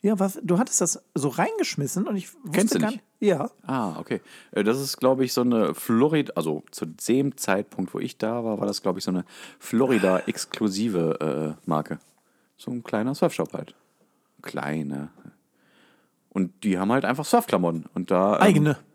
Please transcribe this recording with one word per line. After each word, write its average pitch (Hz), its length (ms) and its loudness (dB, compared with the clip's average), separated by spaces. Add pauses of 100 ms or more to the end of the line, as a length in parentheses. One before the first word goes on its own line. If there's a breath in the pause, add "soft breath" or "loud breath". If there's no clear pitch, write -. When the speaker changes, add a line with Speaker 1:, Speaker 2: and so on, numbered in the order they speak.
Speaker 1:
Ja, 202 200 2
was, 190 240 0
du 180 160 4
hattest - 200 0
das - 220 -2 (140)
so 139 120 0
reingeschmissen 196 760 -2
und 277 100 -2
ich - 160 -8
wusste - 200 -14
Speaker 2:
Kennst 202 240 4
du - 20 2
Speaker 1:
gar 226 140 0
Speaker 2:
nicht? 254 100 -12 (180)
Speaker 1:
nicht. 208 120 4
Ja. 147 180 -2 (160)
Speaker 2:
Ah, 107 320 -2
okay. - 220 -6 (320 loud breath)
Äh, 104 100 0
das 110 180 2
ist, 135 180 -6
glaub 131 220 4
ich, 127 120 0
so - 80 0
eine 113 340 2
Florida, 135 640 2
also 78 340 -2
zu - 160 -8
dem 127 500 0
Zeitpunkt, 98 580 -4
wo - 40 -4
ich - 180 -6
da 117 280 -4
war, 107 160 -2
war 101 80 -2
das, 101 140 -4
glaub 92 140 -2
ich, 92 60 -10
so - 80 -4
eine 90 140 -2 (340 loud breath)
Florida-exklusive, 92 2000 0
äh, - 100 -20
Marke. 78 300 -2 (580)
So - 140 -12
ein 123 140 -8
kleiner 123 320 -2
Surfshop 147 380 -2
halt. - 200 -10 (680)
Kleine. 71 680 -6 (1200 soft breath)
Und 92 340 -4
die 95 160 2
haben 95 140 2
halt 135 120 2
einfach 131 200 -2
Surfklamotten. 90 680 2
Und 90 200 -4
da, 95 240 4
ähm, - 60 4
Speaker 1:
Eigene. 151 360 6 (160)